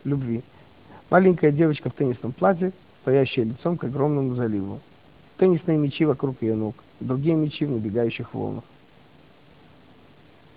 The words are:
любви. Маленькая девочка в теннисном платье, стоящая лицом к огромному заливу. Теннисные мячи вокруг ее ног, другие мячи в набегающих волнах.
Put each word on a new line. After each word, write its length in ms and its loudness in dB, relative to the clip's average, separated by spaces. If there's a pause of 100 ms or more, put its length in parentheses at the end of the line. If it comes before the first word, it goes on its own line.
любви. 380 -2 (680)
Маленькая 400 6
девочка 400 0
в 40 -16
теннисном 380 -4
платье, 400 0 (300)
стоящая 420 2
лицом 320 -4
к 80 -8
огромному 500 -2
заливу. 460 -4 (580)
Теннисные 380 2
мячи 280 0
вокруг 380 0
ее 140 0
ног, 200 -4 (240)
другие 360 0
мячи 280 -2
в 60 -4
набегающих 640 -4
волнах. 320 -6 (1900)